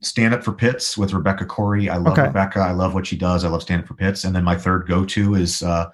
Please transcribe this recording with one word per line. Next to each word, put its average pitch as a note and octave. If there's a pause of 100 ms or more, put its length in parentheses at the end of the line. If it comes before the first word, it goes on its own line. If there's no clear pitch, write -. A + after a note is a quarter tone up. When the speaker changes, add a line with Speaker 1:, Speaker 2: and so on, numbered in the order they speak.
Speaker 1:
Stand A#2
Up -
for A2
Pits -
with F#2+
Rebecca F#2+
Corey. G#2
I F2+
love D#3+
Speaker 2:
Okay. C#3
Speaker 1:
Rebecca. G2
I F2+
love F#2
what F#2+
she F2+
does. F2+
I E2+
love E2
Stand E2+
Up -
for -
Pits. G2
And F#2
then F2+
my F2
third F#2
go-to G2
is, F2
uh, E2+